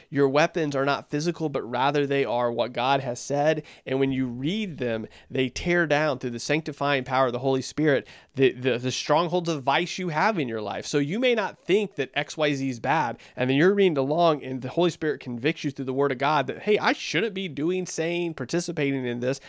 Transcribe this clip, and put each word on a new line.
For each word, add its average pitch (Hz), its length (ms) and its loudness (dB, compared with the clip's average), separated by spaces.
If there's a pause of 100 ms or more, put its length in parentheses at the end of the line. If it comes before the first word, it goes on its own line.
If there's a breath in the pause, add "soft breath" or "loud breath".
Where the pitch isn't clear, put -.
your 139 180 4
weapons 147 480 2
are 135 100 0
not 131 240 -2
physical, 160 400 -2
but 117 200 -4
rather 143 360 2
they 139 200 2
are 120 260 0
what 120 220 -2
God 131 280 2
has 123 180 -6
said. 151 440 0 (220 loud breath)
And 131 140 -2
when 139 120 2
you 131 160 0
read 151 500 -4
them, 113 300 -4 (220 loud breath)
they 131 200 0
tear 175 380 0
down 147 320 2
through 123 120 -4
the 117 80 -8
sanctifying 143 640 -2
power 131 240 2
of 120 60 -2
the 120 60 -4
Holy 131 220 2
Spirit, 139 460 2 (280 loud breath)
the, 131 160 6
the, 123 260 0
the 127 140 -2
strongholds 170 580 0
of 151 140 -2
vice 151 340 0
you 185 120 -4
have 175 300 0
in 135 80 0
your 113 140 -4
life. 98 240 -6
So - 120 -2
you 147 220 0
may 254 160 2
not 196 280 -4
think 202 320 0
that 131 180 -4
X, - 240 -4
Y, 151 160 2
Z 135 160 -2
is 120 100 -6
bad, 127 380 0 (180 loud breath)
and 131 140 0
then 135 80 4
you're 180 160 6
reading 190 240 4
along 151 460 2
and 131 180 -8
the 123 80 -6
Holy 175 200 2
Spirit 151 300 -4
convicts 123 440 -4
you 147 80 -2
through 135 140 -8
the 131 80 -4
Word 139 180 2
of 127 60 -2
God 139 300 2
that, - 120 -8
"Hey, 208 180 2
I 226 160 0
shouldn't 208 400 -2
be 190 140 -6
doing, 170 380 -2
saying, 170 480 -4
participating 139 720 -2
in 120 140 -2
this 127 300 -2